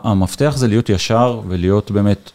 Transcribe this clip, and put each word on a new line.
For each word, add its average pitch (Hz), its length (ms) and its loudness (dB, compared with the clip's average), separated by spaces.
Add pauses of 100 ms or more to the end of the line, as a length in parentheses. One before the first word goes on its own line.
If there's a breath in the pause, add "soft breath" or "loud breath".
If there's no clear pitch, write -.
המפתח 107 540 0
זה 127 100 2
להיות 113 220 0
ישר, 113 580 0
ולהיות 92 440 0
באמת 101 440 0